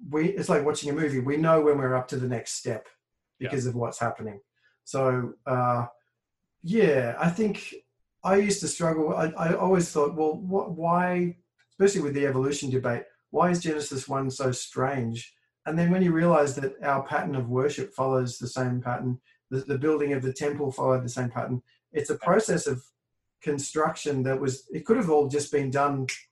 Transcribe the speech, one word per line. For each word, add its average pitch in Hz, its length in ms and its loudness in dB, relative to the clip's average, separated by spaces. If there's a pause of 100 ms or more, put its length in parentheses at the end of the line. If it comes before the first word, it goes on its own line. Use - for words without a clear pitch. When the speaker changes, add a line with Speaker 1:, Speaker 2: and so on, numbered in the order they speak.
(100)
Speaker 1:
we, 160 200 2
it's 190 180 -4
like 151 160 4
watching 147 260 0
a 139 40 -2
movie. 147 260 0
We 139 160 0
know 160 240 6
when 147 180 6
we're 127 160 2
up 127 140 0
to 143 80 -6
the 123 100 -2
next 123 280 -4
step - 340 -6 (500)
Speaker 2:
Yeah. 135 120 -6
Speaker 1:
because 127 160 -2
of 117 80 -4
what's 117 260 -4
happening. 110 400 -4 (440)
So, 127 500 0 (120)
uh, 123 400 0 (760)
yeah, 160 580 2
I 170 80 2
think 208 460 -2 (500)
I 190 120 4
used 202 240 2
to 160 80 -4
struggle. 156 460 0
I, 160 120 0 (100)
I 175 180 2
always 180 380 4
thought, 147 220 2
"Well, 156 220 2
wh-, 185 420 -4
why," 175 580 0 (360)
especially 196 280 4
with 143 140 -2
the 139 120 0
evolution 135 440 0
debate, 120 320 0 (280)
"why 170 200 4
is 175 100 2
Genesis 151 480 -4
one 135 220 -2
so 131 200 -2
strange?" 123 840 -4 (320)
And 156 120 -2
then 170 120 4
when 185 120 4
you 170 100 4
realize 160 440 4
that 135 260 -4
our 143 240 0
pattern - 300 -4
of 120 140 -2
worship 131 420 -2
follows 131 460 0
the 123 100 -8
same 123 320 -2
pattern, 123 400 -4 (300)
the, 131 80 -2
the 143 200 -4
building 147 360 0
of 127 80 -2
the 127 100 -4
temple 143 400 -4
followed 131 320 0
the 120 60 -4
same 123 200 -4
pattern, 123 320 -6 (300)
it's 147 180 -4
a 147 60 -2
process 185 500 2
of 131 160 -4 (600)
construction 147 800 -2
that 135 180 0
was, 131 320 -4
it - 140 -8
could 226 100 6
have 196 140 0
all 147 180 4
just 143 240 -4
been 139 180 0
done 139 360 0 (260)